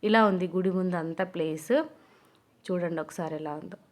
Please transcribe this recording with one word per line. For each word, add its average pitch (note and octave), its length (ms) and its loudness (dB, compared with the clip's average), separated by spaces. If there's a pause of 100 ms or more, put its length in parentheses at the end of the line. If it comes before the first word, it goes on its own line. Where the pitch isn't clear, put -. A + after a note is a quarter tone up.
ఇలా A3 220 6
ఉంది F#3 240 2
గుడి F#3 220 0
ముందు F#3 260 0
అంతా E3 280 -2
ప్లేస్. D#3+ 480 -4 (920)
చూడండి F3 360 -4
ఒకసారి D#3+ 340 -8
ఎలా D3+ 200 -8
ఉందో. F3 240 -14 (140)